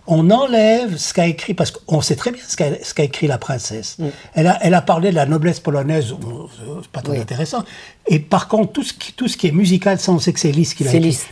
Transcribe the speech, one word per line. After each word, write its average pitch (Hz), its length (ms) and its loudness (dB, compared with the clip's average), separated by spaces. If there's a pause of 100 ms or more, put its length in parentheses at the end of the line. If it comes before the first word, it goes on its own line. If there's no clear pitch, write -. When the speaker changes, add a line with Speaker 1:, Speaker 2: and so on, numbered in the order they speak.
Speaker 1:
On 165 240 4
enlève 226 640 2
ce - 180 -6
qu'a 170 140 2
écrit, 165 260 -6
parce - 160 -2
qu'on - 300 -2
sait - 160 0
très 240 160 -4
bien 247 160 -12
ce - 80 -6
qu'a, 143 260 -2
ce - 120 -12
qu'a 156 100 0
écrit 143 240 -2
la 131 100 0
princesse. - 640 -8
Speaker 2:
Mm. 160 60 -4 (280)
Speaker 1:
Elle 165 140 4
a, 202 120 2
elle 180 140 4
a 175 80 4
parlé 180 280 2
de 175 40 0
la 147 120 2
noblesse 160 340 0
polonaise, 143 520 -2
bon, 117 340 -12 (340)
c'est - 120 -20
pas 131 100 -10
très 143 120 -4
Speaker 2:
Oui. 131 60 -2
Speaker 1:
intéressant. 156 440 -6 (420)
Et 180 120 4
par 175 300 0
contre, 214 240 2
tout 285 100 -4
ce - 120 -8
qui, - 180 -16
tout 254 160 -4
ce - 80 -4
qui 190 120 0
est 143 40 2
musical, 185 480 4
ça, - 120 0
on 170 60 4
sait 170 140 0
que - 80 -6
c'est 156 100 2
Liszt 151 240 2
qui - 80 -4
l'a 135 80 0
Speaker 2:
C'est 143 60 4
Speaker 1:
écrit. 165 140 4
Speaker 2:
Liszt, - 220 -4